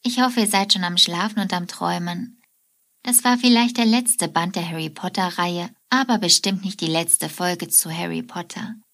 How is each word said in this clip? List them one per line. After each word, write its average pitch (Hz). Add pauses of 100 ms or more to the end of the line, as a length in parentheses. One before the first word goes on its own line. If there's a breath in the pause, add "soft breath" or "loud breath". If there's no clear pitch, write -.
Ich 240
hoffe, 247
ihr 208
seid 196
schon 185
am 175
Schlafen 190
und 196
am 175
Träumen. 175 (640)
Das 247
war 247
vielleicht 240
der 233
letzte 226
Band 170
der 170
Harry 160
Potter-Reihe, 175 (200)
aber 254
bestimmt 190
nicht 190
die 165
letzte 160
Folge 175
zu -
Harry 165
Potter. 220 (180)